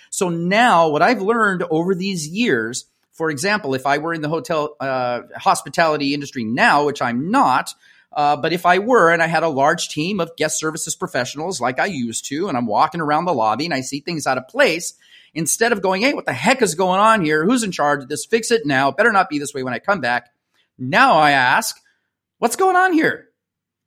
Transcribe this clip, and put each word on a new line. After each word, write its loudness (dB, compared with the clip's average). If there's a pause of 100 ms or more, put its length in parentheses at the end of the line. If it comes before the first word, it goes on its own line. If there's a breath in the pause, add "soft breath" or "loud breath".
(100)
So -4
now 4
what 2
I've 2
learned 0
over 0
these -4
years, -2 (260)
for -4
example, -2
if -4
I 2
were -4
in -6
the -4
hotel, -4
uh, -2 (160)
hospitality 0
industry -8
now, 2
which -2
I'm -4
not, 0 (380 soft breath)
uh, 0
but -2
if -4
I 4
were 4
and 2
I 2
had 0
a 0
large 2
team -4
of -6
guest -2
services -6
professionals -6
like -2
I 0
used -6
to, -4
and -4
I'm -2
walking 0
around -2
the -2
lobby 0
and -4
I -2
see -8
things -6
out 0
of -12
place, 0 (400 soft breath)
instead 0
of -2
going, 0
"Hey, 0
what -8
the -4
heck 0
is 0
going 0
on 4
here? 0
Who's 2
in -4
charge 0
of -16
this? -8
Fix -2
it 2
now. 2
It -2
better 4
not 2
be -6
this -8
way -8
when -6
I -6
come -2
back." -2 (480)
Now 4
I 6
ask, 2 (600)
"What's -2
going 2
on 2
here? 0 (580)